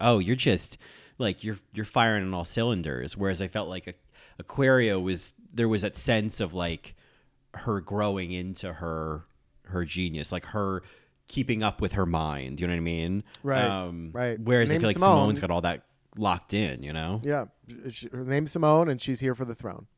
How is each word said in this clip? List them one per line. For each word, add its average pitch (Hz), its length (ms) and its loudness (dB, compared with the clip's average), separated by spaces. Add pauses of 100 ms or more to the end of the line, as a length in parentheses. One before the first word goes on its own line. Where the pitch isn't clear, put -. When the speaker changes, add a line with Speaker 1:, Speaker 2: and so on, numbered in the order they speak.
Speaker 1:
oh, 117 180 6
you're 98 180 2
just, 107 420 0 (400)
like, 104 260 -2
you're, 107 140 -6 (160)
you're 110 100 -4
firing 110 400 2
on 95 100 -2
all 87 100 -4
cylinders. 87 720 -2
Whereas 98 260 -2
I 95 60 -4
felt 92 200 -4
like 90 160 -10
Aqu-, - 540 -20
Aquaria 123 600 4
was, 92 360 -2 (180)
there 117 160 4
was 107 140 2
that 104 140 -2
sense 110 440 0
of, 87 140 -2
like, 85 400 -4 (600)
her 101 260 -2
growing 98 520 -2
into 90 420 -6
her, 80 500 -4 (420)
her 90 180 -2
genius, 80 480 -4
like, 90 140 -6
her 98 360 -2 (460)
keeping 127 340 -2
up 104 180 0
with 98 120 0
her 98 140 2
mind. 76 540 -2
You 87 60 -2
know 87 60 0
what 85 60 0
I - 20 -2
mean? 85 440 -2 (180)
Speaker 2:
Right, 135 220 0
Speaker 1:
Um, 87 480 -4
Speaker 2:
right. 117 280 -4
Speaker 1:
whereas 117 300 4
I - 40 2
Speaker 2:
Name's 165 80 2
Speaker 1:
feel 110 60 4
like 101 60 4
Speaker 2:
Simone. 185 220 6
Speaker 1:
Simone's - 240 4
got 90 100 -2
all 87 120 2
that 85 220 -2 (320)
locked 98 380 0
in, 76 280 -2
you 71 100 -8
know? 82 320 -4
Speaker 2:
Yeah. 143 220 -2 (440)
Sh-, 120 220 -12
her 127 120 -8
name's 143 280 0
Simone, 160 360 6
and 127 120 -2
she's 127 200 -4
here 131 140 0
for 127 100 -6
the 117 100 -6
throne. 101 320 -10 (120)